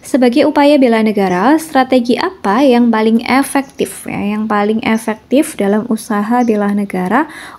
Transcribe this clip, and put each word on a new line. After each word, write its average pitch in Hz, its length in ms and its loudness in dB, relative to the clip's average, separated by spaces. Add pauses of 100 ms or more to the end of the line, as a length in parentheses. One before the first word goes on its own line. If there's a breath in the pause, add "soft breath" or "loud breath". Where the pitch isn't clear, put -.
Sebagai 254 400 2
upaya 294 320 4
bela 240 240 4
negara, 208 560 0
strategi 254 640 0
apa 254 400 -2
yang 240 320 4
paling 220 320 2
efektif - 800 -4
ya, 202 320 -6
yang 214 160 -4
paling 214 320 0
efektif 226 720 -2
dalam 208 320 0
usaha 220 560 -2
bela 208 320 0
negara 202 560 -2 (280 loud breath)